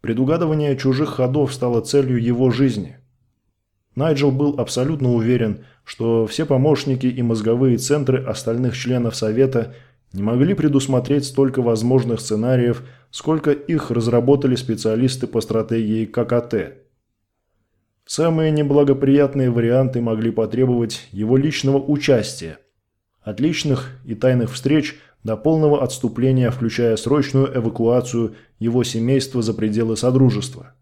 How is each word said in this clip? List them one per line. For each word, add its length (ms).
Предугадывание 720
чужих 380
ходов 400
стало 260
целью 420
его 280
жизни. 480
Найджел 380
был 280
абсолютно 540
уверен, 500
что 440
все 180
помощники 600
и 160
мозговые 560
центры 440
остальных 540
членов 400
Совета 580
не 100
могли 300
предусмотреть 720
столько 380
возможных 580
сценариев, 640
сколько 400
их 400
разработали 680
специалисты 680
по 140
стратегии 640
К 220
К 160
Т. 380
Самые 440
неблагоприятные 1000
варианты 480
могли 320
потребовать 800
его 240
личного 420
участия, 800
от 160
личных 680
и 120
тайных 340
встреч 460
до 140
полного 440
отступления, 680
включая 460
срочную 600
эвакуацию 800
его 240
семейства 600
за 120
пределы 420
Содружества. 840